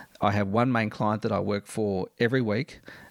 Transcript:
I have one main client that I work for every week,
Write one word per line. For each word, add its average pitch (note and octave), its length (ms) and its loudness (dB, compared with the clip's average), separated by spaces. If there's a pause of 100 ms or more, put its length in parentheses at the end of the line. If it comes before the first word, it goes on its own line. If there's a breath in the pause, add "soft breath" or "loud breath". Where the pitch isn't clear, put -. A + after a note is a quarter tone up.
(200 loud breath)
I G2+ 120 4
have G2+ 160 2
one A#2+ 220 2
main A2 200 0
client G#2+ 320 -2
that A2 100 0
I G2 80 2
work G2+ 260 -2
for G2+ 420 -2 (100)
every A#2+ 240 2
week, A2 380 -2 (300 loud breath)